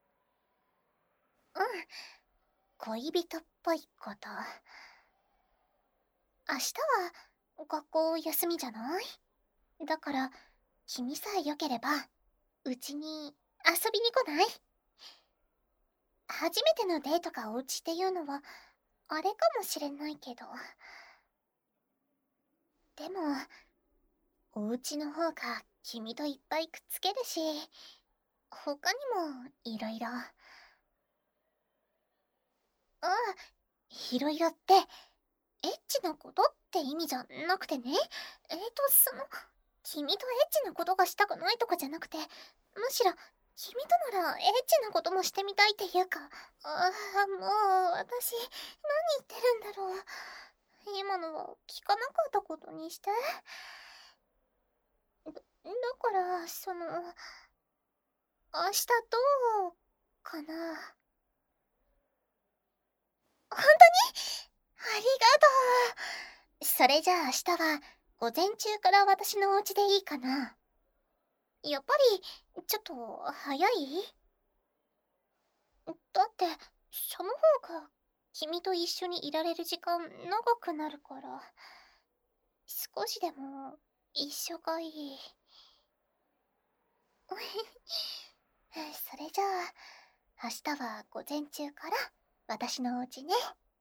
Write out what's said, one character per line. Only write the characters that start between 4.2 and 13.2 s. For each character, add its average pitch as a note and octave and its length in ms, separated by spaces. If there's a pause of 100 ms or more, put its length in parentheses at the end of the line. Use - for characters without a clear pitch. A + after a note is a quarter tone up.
明 D4 80
日 - 160 (840)
は D#4 60
学 D4+ 240
校 D#4+ 280
休 D#4+ 300
み E4+ 100
じ C#4 80
ゃ A#3+ 60
な B3 280
い？ B4 60 (800)
だ D#4 140
か D4+ 120
ら、 C4 200 (560)
君 B3+ 300
さ - 200
え E4+ 60
良 D4 140
け D#4+ 100
れ B3 120
ば、 C#4 300 (540)
う B3+ 140
ち C#4+ 180
に D4+ 400 (300)